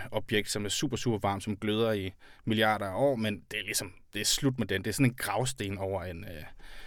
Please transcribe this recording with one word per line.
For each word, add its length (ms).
objekt, 380
som 160
er 40
super, 280
super 200
varm, 240
som 160
gløder 340
i 220
milliarder 400
af 100
år, 200
men 360
det 80
er 40
ligesom, 300
det 80
er 40
slut 340
med 80
den. 160
Det 60
er 40
sådan 120
en 100
gravsten 640
over 260
en, 200
øh, 200